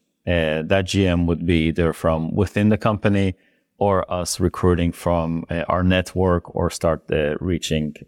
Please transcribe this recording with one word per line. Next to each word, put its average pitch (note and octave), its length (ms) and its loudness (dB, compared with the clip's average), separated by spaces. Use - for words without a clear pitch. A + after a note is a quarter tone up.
Uh, D#2+ 380 0
that F#2+ 240 0
G G2 180 2
M F2 220 2
would E2+ 180 -2
be E2 220 2
either D#2+ 260 0
from D#2+ 400 -2
within G#2 360 0
the G#2+ 80 2
company G2+ 580 0
or G2 340 0
us F2 280 -4
recruiting F2 520 2
from, E2 580 -2
uh, E2+ 200 -4
our F2+ 140 0
network F#2 720 2
or F2 140 0
start, E2 420 -2
uh, D2 280 0
reaching, D#2+ 560 -2